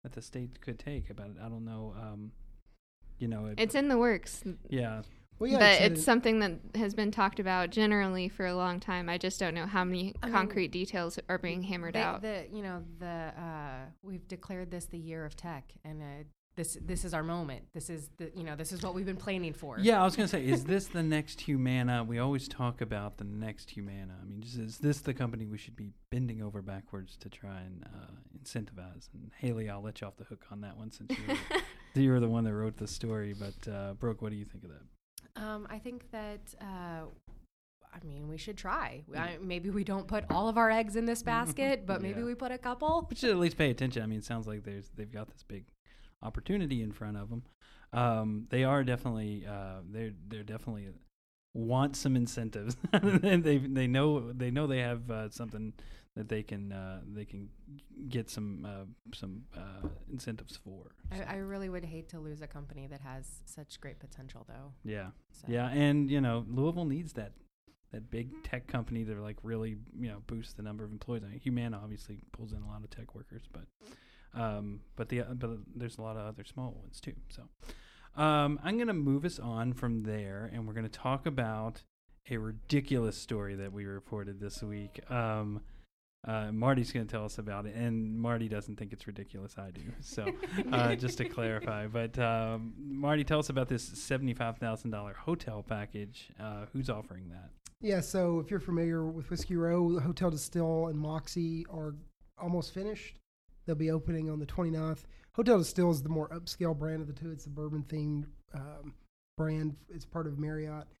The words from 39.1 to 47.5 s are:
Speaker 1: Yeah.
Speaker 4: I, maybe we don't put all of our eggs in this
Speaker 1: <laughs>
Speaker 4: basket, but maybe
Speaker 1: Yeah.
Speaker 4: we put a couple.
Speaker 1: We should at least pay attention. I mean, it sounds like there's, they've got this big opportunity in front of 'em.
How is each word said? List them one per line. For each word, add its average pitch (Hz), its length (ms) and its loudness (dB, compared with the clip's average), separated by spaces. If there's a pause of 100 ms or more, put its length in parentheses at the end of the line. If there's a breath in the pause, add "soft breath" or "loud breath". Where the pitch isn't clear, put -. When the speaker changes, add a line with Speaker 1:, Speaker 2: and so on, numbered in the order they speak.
Speaker 1:
Yeah. 156 100 -2
Speaker 4:
I, 170 180 -4
maybe 180 280 -2
we 202 160 2
don't 196 220 -2
put 208 220 0
all 190 200 4
of 220 80 2
our 226 120 8
eggs 220 280 4
in 226 80 2
this 233 180 0
Speaker 1:
<laughs> 233 80 0
Speaker 4:
basket, 247 540 2
but 190 160 0
maybe 202 180 -2
Speaker 1:
Yeah. 233 60 -2
Speaker 4:
we 240 100 -2
put 247 160 -4
a 254 60 -4
couple. 302 520 2
Speaker 1:
We 240 60 -4
should 247 140 4
at 190 80 8
least 175 200 6
pay 147 120 6
attention. 123 340 2
I 107 40 -2
mean, 110 120 0
it 104 60 -8
sounds 113 220 -2
like 104 180 -6
there's, 101 320 -8
they've 107 140 -8
got 107 180 -8
this - 140 -20
big 101 200 -10 (580 soft breath)
opportunity 135 600 0
in 107 100 -2
front 104 240 -6
of 101 160 -6
'em. 117 120 -4 (500 soft breath)